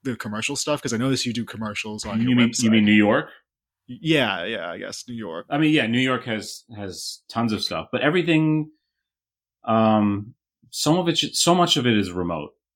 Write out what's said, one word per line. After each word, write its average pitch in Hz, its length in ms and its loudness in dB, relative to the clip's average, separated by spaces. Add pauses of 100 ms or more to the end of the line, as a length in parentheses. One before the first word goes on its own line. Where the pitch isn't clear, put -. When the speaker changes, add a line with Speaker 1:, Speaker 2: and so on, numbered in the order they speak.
Speaker 1:
the 127 120 -6
commercial 110 400 -8
stuff? 147 260 -2
'Cause 120 120 -4
I 110 40 -2
notice 131 280 -2
you 120 80 -4
do 117 100 -4
commercials 107 640 -10
on 110 160 -4
Speaker 2:
You 120 60 2
Speaker 1:
your 123 100 4
Speaker 2:
mean, 117 120 6
Speaker 1:
website. 120 140 -2
Speaker 2:
you 110 80 4
mean 110 140 6
New 104 80 6
York? 107 380 4 (580)
Speaker 1:
Y-, 123 120 -16
yeah, 113 440 0
yeah, 95 240 -6
I 85 80 -10
guess 98 300 -12
New 120 80 -12
York. 95 340 -10
Speaker 2:
I 143 80 -2
mean, 151 160 4
yeah, 127 140 2
New 120 120 2
York 131 260 0
has, 110 380 -8 (120)
has 98 540 -12
tons 117 220 -2
of 95 120 -2
stuff, 90 280 -6
but 117 100 -2
everything, 156 680 2 (960)
um, 110 720 2 (340)
some 156 280 0
of 175 120 0
it, 160 80 0
so - 380 2
much 175 220 4
of 123 100 2
it 110 100 4
is 92 140 0
remote. 87 400 -4 (240)